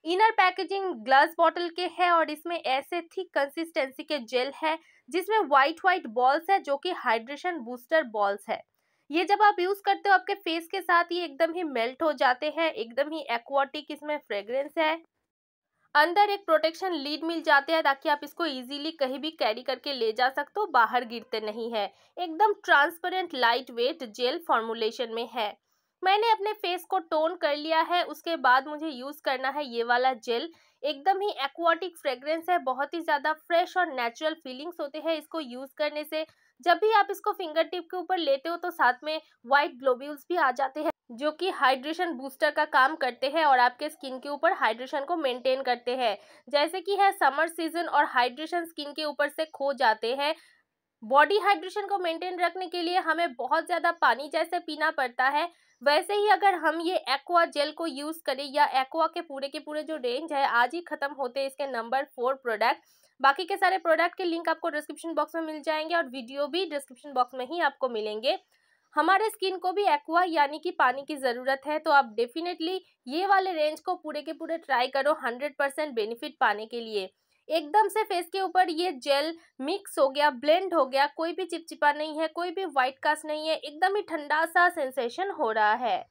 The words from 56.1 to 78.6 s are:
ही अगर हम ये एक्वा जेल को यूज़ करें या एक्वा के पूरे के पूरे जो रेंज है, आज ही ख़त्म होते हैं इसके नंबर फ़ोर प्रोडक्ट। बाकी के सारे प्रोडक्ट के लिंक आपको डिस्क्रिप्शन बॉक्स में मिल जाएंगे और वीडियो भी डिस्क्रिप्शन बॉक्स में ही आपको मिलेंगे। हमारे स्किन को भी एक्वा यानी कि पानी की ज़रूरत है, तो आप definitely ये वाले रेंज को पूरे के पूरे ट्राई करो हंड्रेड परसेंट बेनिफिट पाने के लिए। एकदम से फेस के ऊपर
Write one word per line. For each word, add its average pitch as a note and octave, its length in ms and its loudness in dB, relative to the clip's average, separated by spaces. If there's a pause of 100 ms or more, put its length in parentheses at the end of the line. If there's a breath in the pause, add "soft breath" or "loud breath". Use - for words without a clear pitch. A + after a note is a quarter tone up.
ही G#4 160 2
अगर F#4+ 260 6
हम D#4+ 260 0
ये F4 140 -2 (140)
एक्वा E4+ 380 2
जेल D4 240 -2
को E4 160 -6
यूज़ D4 380 -8
करें C#4 200 -2
या C#4+ 200 4 (120)
एक्वा D#4+ 300 0
के E4+ 140 -6
पूरे C#4 260 -8
के D4+ 120 -8
पूरे D4+ 240 -8
जो D#4 120 -6
रेंज C4+ 380 -4
है, C#4 120 4
आज A#3+ 280 4
ही F4 80 -6
ख़त्म D4+ 320 -6
होते C4 260 -4
हैं C4+ 80 -2
इसके C#4 200 -6
नंबर B3 380 -2
फ़ोर C4 300 -2
प्रोडक्ट। A#3 460 0 (400 soft breath)
बाकी C#4 240 4
के F#4+ 120 -4
सारे F#4+ 200 4
प्रोडक्ट E4+ 380 2
के F#4+ 100 -4
लिंक E4 240 -2
आपको D#4+ 200 -2
डिस्क्रिप्शन D4+ 440 -8
बॉक्स D4+ 220 -2
में E4 60 -2
मिल D#4 200 -8
जाएंगे D#4 340 -2
और E4 120 0
वीडियो C4+ 400 -6
भी F4 180 -2
डिस्क्रिप्शन C#4+ 480 -10
बॉक्स B3 220 0
में B3+ 100 -6
ही E4 160 -6
आपको C4+ 280 0
मिलेंगे। A3 480 -2 (580)
हमारे F#4+ 340 4
स्किन F#4+ 280 -4
को F4+ 140 -2
भी G4+ 140 0
एक्वा D#4+ 400 2
यानी D4+ 340 0
कि F4 120 -4
पानी C4+ 360 2
की D4+ 80 -4
ज़रूरत C4 520 -2
है, D4+ 120 -2
तो D#4 120 0
आप B3+ 240 6
definitely E4 640 -4 (300 soft breath)
ये E4 200 -2
वाले F#4+ 260 4
रेंज D#4 260 -2
को F4+ 160 -4
पूरे D4+ 260 -8
के D#4 120 -10
पूरे D#4+ 240 -6
ट्राई C4 300 0
करो C#4 260 2 (100)
हंड्रेड B3+ 360 -4
परसेंट C#4+ 360 -2
बेनिफिट A#3 440 -4
पाने A3 260 2
के A#3 160 -8
लिए। G#3 280 -6 (380)
एकदम E4 400 2
से G#4+ 160 0
फेस F4+ 300 -2
के F#4+ 80 -2
ऊपर F#4 280 2